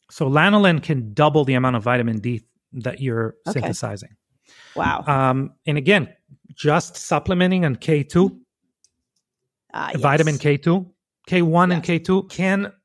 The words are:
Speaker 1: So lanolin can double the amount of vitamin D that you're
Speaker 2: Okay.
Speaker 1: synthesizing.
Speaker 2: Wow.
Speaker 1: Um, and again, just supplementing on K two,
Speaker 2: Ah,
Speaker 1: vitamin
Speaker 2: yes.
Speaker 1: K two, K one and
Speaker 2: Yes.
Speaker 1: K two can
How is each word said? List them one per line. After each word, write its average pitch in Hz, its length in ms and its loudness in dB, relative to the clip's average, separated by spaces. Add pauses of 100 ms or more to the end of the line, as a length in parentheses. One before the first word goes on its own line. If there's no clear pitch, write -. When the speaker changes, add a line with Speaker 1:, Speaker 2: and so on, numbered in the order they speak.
(120)
Speaker 1:
So 139 180 -4
lanolin 175 540 4
can 120 300 -4
double 147 320 2
the 135 80 0
amount 127 240 0
of 104 60 -4
vitamin 117 360 0
D 117 220 -6 (320)
that 123 260 -8
you're 113 360 -4 (120)
Speaker 2:
Okay. 175 140 -4
Speaker 1:
synthesizing. 107 560 -8 (580)
Speaker 2:
Wow. 160 320 -4
Speaker 1:
Um, 135 460 0 (120)
and 147 120 -2
again, 151 360 0 (420)
just 151 400 0
supplementing 180 720 0
on 131 100 0
K 147 280 0
two, 180 360 0 (1300)
Speaker 2:
Ah, - 220 -8
Speaker 1:
vitamin 147 400 2
Speaker 2:
yes. 135 60 -8
Speaker 1:
K 147 160 0
two, 175 340 0 (360)
K 180 140 0
one 175 300 2
and 170 100 0
Speaker 2:
Yes. - 60 -14
Speaker 1:
K 170 120 0
two 185 240 0
can 196 480 -4 (140)